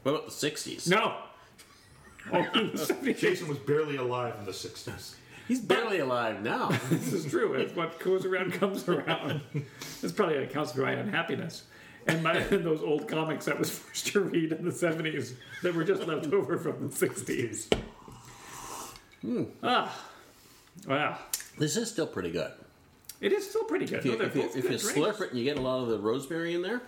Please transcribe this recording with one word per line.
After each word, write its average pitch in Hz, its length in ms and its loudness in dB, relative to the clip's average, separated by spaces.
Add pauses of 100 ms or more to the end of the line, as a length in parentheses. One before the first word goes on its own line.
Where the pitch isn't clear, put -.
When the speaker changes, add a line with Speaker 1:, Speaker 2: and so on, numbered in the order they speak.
Speaker 1:
What 135 120 0
about - 120 -4
the 110 60 -12
sixties? - 560 -4
Speaker 2:
No. 214 280 4 (580)
<laughs> - 600 -16
Only 180 380 4
the - 80 -4
seventies. - 420 0
Speaker 3:
Jason 170 260 2
was 139 120 -2
barely 147 380 2
alive 123 420 0
in 101 60 -10
the 92 80 -6
sixties. - 640 -10 (320)
Speaker 1:
He's 254 120 2
barely 214 400 4
alive 120 420 2
now. 120 280 0
<laughs> - 200 2
Speaker 2:
This 143 240 2
is 165 160 0
true. 220 240 2
It's 131 220 0
what 165 240 -2
goes 185 260 2
around 185 280 2
comes 190 360 0
around. 156 520 0 (600)
This 185 100 -2
probably 170 260 4
accounts 139 340 -2
for 131 100 0
my 131 120 4
unhappiness. 156 720 -2 (440)
And 165 160 2
my, 165 100 4
<laughs> 175 40 4
and 196 280 4
those 156 160 4
old 151 260 2
comics 156 400 0
I 151 60 2
was - 240 2
forced - 300 -6
to 202 140 4
read 160 320 2
in 156 120 -4
the 175 60 2
seventies 156 640 -2 (260)
that 175 140 2
were 165 80 2
just 190 240 2
left 151 260 0
over 170 240 2
from 143 320 -2
the - 60 -8
sixties. - 760 -2 (1500)
Speaker 1:
Hmm. 214 220 0 (200)
Speaker 2:
Ah. 240 320 2 (920)
Wow. 139 300 0 (400)
Speaker 1:
This 151 200 2
is 226 140 0
still 156 160 0
pretty 87 240 -2
good. 82 200 -2 (680)
Speaker 2:
It 202 100 4
is 403 180 2
still 440 140 0
pretty - 220 0
good. - 140 -2
Speaker 1:
If - 60 -4
you, 127 60 4
Speaker 2:
No, 113 60 2
they're 208 100 0
Speaker 1:
if - 80 -4
you, 135 60 4
Speaker 2:
both - 160 -2
Speaker 1:
if 127 60 0
Speaker 2:
good 123 100 2
Speaker 1:
you 113 40 0
Speaker 2:
drinks. 147 420 2
Speaker 1:
slurp - 60 -2
it - 60 -10
and 123 80 -2
you 117 60 0
get 143 120 2
a 131 40 -2
lot 127 200 2
of 123 60 0
the 113 120 2
rosemary 143 540 0
in 175 80 0
there. 220 260 -2